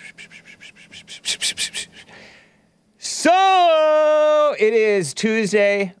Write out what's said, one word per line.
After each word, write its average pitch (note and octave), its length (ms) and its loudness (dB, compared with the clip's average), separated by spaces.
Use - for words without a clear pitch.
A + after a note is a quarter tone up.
So, D#4 1600 2
it G#3+ 160 2
is G#3 400 0
Tuesday, G3+ 880 -2